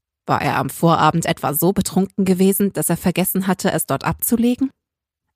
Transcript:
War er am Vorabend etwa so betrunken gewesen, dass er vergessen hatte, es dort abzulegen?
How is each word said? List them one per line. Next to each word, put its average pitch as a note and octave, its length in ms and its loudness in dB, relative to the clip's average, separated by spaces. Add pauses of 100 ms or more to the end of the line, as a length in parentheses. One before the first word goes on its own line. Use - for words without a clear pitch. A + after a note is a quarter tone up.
(260)
War - 160 0
er C3 160 -2
am C3+ 100 -2
Vorabend D#3+ 560 2
etwa C#3 300 -2
so E3+ 180 0
betrunken F#3+ 540 -2
gewesen, F#3+ 480 2
dass D3+ 160 -2
er E3+ 80 0
vergessen F#3 480 -2
hatte, F#3+ 260 -2
es D#3+ 140 -4
dort C3+ 180 -4
abzulegen? A#3+ 680 0 (640)